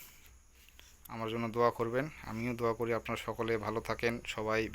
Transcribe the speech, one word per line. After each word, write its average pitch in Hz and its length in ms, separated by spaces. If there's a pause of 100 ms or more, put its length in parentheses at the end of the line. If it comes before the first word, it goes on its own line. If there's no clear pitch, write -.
(1080)
আমার 113 260
জন্য 117 220
দোয়া 120 160
করবেন। 120 340 (180)
আমিও 117 300
দোয়া 117 200
করি 117 200
আপনারা 113 320
সকলে 113 320
ভালো 107 240
থাকেন, 117 320 (220)
সবাই 110 400